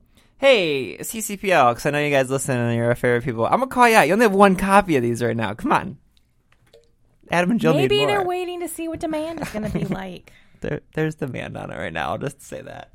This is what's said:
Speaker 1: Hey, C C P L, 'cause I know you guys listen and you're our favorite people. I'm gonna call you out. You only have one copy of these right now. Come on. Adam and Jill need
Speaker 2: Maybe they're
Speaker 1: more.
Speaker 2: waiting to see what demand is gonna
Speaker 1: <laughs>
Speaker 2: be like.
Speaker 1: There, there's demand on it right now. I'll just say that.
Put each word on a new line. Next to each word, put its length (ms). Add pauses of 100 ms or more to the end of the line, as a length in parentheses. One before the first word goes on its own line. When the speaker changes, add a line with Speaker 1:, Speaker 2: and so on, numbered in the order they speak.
(380)
Speaker 1:
Hey, 640
C 200
C 160
P 140
L, 220
'cause 140
I 40
know 80
you 120
guys 180
listen 280
and 180
you're 120
our 80
favorite 280
people. 220
I'm 140
gonna 80
call 220
you 60
out. 120
You 60
only 120
have 100
one 200
copy 400
of 80
these 200
right 120
now. 200
Come 160
on. 260 (1300)
Adam 200
and 80
Jill 140
need 160
Speaker 2:
Maybe 160
they're 140
Speaker 1:
more. 80
Speaker 2:
waiting 320
to 80
see 200
what 120
demand 420
is 80
gonna 200
Speaker 1:
<laughs> 20
Speaker 2:
be 140
like. 460 (300)
Speaker 1:
There, 200 (120)
there's 220
demand 420
on 140
it 60
right 160
now. 180
I'll 80
just 240
say 180
that. 340